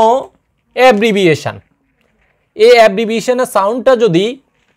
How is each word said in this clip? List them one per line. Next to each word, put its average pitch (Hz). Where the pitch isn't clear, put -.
অ্যাব্রিভিয়েশন, 202
এই 233
অ্যাব্রিভিয়েশনের 226
সাউন্ডটা 220
যদি 185